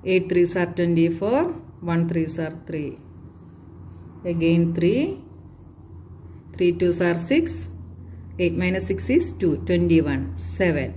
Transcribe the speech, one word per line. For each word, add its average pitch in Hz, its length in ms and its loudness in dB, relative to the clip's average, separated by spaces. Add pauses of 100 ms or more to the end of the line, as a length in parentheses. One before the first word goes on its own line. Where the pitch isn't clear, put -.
(120)
Eight 185 180 4
threes 175 300 4
are 170 160 0
twenty-four. 170 640 2 (520)
One 170 180 2
threes 160 340 -2
are 156 100 -6 (140)
three. 151 220 -6 (1400)
Again, 170 300 4 (140)
three. 185 240 2 (1500)
Three 175 160 4 (100)
twos 175 280 2
are 170 100 2 (120)
six. 320 140 4 (920)
Eight 170 240 2
minus 185 280 0
six 190 260 -2
is 339 100 4 (140)
two. 170 120 2 (160)
Twenty-one. 165 540 4 (340)
Seven. 147 400 0